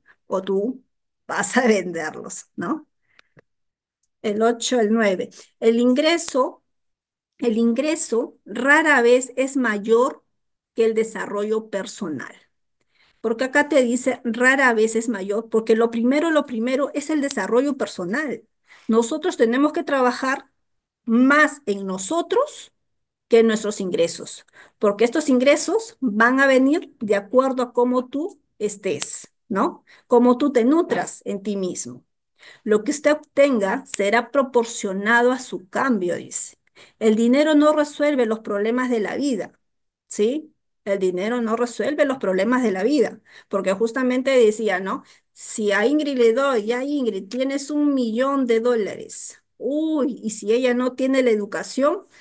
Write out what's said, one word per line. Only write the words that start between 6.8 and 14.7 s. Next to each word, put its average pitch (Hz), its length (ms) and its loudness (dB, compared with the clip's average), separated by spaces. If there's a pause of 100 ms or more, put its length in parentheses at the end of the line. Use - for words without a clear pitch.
el 226 200 -2
ingreso 240 760 0 (120)
rara 277 560 2
vez 247 340 4
es 262 200 -2
mayor 226 680 0 (500)
que 226 120 0
el 226 80 0
desarrollo 214 760 -4
personal. 170 640 -8 (840)
Porque 226 240 -4
acá 294 240 0
te 285 140 4
dice 247 420 0
rara 254 500 2